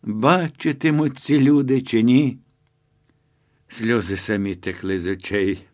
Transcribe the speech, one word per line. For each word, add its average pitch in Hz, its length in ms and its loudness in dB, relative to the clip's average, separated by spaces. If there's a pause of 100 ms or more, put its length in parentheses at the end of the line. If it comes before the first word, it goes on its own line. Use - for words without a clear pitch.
бачитимуть 151 1120 0
ці 143 220 0
люди 135 420 4
чи 113 200 0
ні. 127 360 4 (1300)
Сльози 110 500 -2
самі 98 380 -4
текли 95 440 -6
з 85 80 -4
очей 95 680 -4